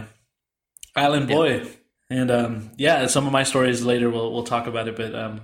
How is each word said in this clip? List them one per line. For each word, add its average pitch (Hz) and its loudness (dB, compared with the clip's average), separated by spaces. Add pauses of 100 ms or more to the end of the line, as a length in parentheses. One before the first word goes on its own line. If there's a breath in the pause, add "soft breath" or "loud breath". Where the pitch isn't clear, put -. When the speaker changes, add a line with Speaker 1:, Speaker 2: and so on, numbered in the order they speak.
(960)
Speaker 1:
Island 143 2
Speaker 2:
Yeah. 143 2
Speaker 1:
boy. 147 2 (420)
And, 127 0
um, 117 0
yeah, 139 2
some 139 2
of 135 -2
my 135 4
stories 127 2
later, 120 2
we'll, 113 -2
we'll 120 -4
talk 120 -2
about 113 -4
it, 110 -8
but, 113 -8
um, 110 -8